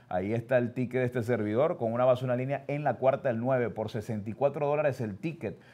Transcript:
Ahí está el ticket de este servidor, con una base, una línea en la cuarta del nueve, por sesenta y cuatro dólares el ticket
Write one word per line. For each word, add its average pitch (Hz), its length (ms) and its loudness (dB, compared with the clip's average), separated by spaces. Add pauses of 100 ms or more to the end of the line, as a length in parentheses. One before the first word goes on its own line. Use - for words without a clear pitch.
Ahí 95 240 -2
está 117 260 2
el 120 140 2
ticket 127 300 0
de 127 40 2
este 120 160 -2
servidor, 113 540 2
con 113 160 -2
una 123 120 2
base, 127 200 4
una 127 100 0
línea 131 320 -4
en 143 160 -4
la 135 120 2
cuarta 135 340 2
del 113 100 0
nueve, 123 320 2
por 107 200 -6
sesenta 110 380 -6
y 110 40 -6
cuatro 143 340 0
dólares 147 340 0
el 104 160 -4
ticket 131 400 -6 (180)